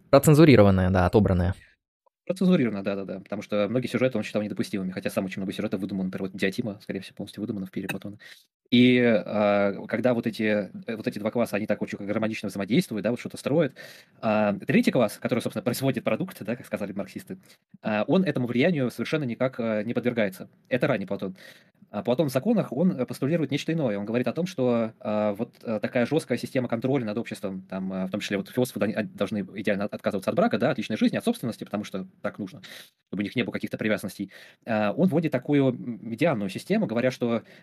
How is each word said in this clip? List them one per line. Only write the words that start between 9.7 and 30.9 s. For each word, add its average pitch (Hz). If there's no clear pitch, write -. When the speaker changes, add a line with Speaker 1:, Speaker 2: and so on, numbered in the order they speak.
Speaker 2:
когда 117
вот 120
эти, 107
э, 110
вот 107
эти 113
два 104
класса, 110
они 104
так 104
очень -
гармонично 107
взаимодействуют, 101
да, 120
вот 120
что-то -
строят. 147
А, 107
третий 208
класс, 117
который, 120
собственно, -
производит 123
продукт, 110
да, 110
как -
сказали 101
марксисты, 95
а, 107
он 185
этому 131
влиянию 127
совершенно 151
никак, 123
э, 110
не 117
подвергается. 113
Это 127
ранний 104
Платон. 98
А 104
Платон 127
в -
законах, 190
он, 175
э, 123
постулирует 147
нечто 147
иное. 127
Он 101
говорит 120
о 110
том, 170
что, 120
а, 107
вот, 117
э, 110
такая 120
жесткая 123
система 120
контроля 123
над 104
обществом, 95
там, 95
э, 95
в 95
том 104
числе 101
вот 95
философы, 123
да, 101
они, 110
а, 110
должны 101
идеально 101
от-, -
отказываться 101
от 120
брака, 208
да, 135
от 120
личной 131